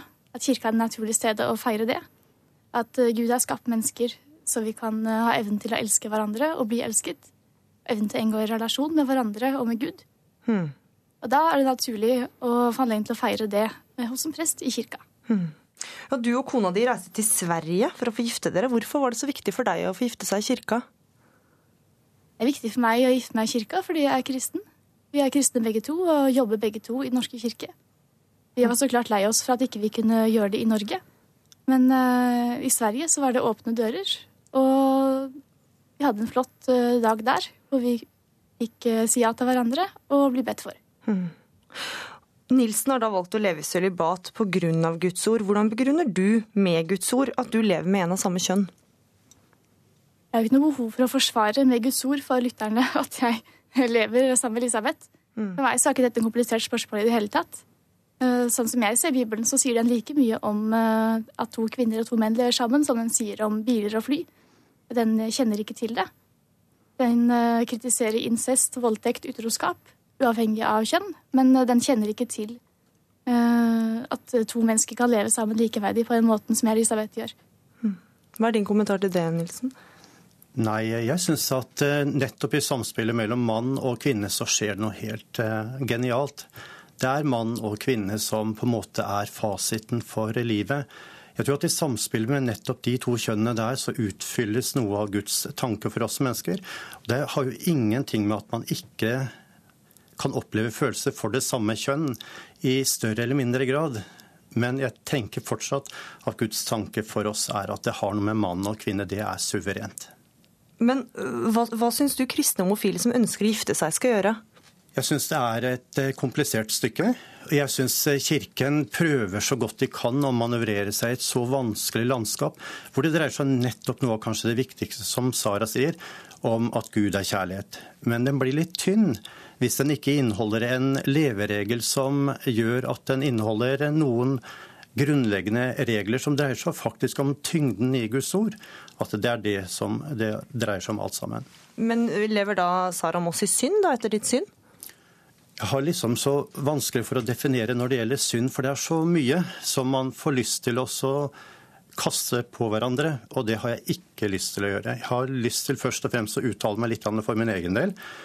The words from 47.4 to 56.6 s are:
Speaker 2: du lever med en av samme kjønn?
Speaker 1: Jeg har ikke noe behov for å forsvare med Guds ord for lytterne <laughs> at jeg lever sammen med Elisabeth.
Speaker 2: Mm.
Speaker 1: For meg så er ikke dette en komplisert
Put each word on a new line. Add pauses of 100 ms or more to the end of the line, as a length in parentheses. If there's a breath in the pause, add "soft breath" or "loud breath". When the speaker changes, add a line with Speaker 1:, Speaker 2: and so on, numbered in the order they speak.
Speaker 2:
du
lever
med
en
av
samme
kjønn? (1600)
Speaker 1:
Jeg
har
ikke
noe
behov
for
å
forsvare
med
Guds
ord
for
lytterne (100)
<laughs>
at
jeg (340 soft breath)
lever
sammen
med
Elisabeth. (300)
Speaker 2:
Mm.
Speaker 1:
For
meg
så
er
ikke
dette
en
komplisert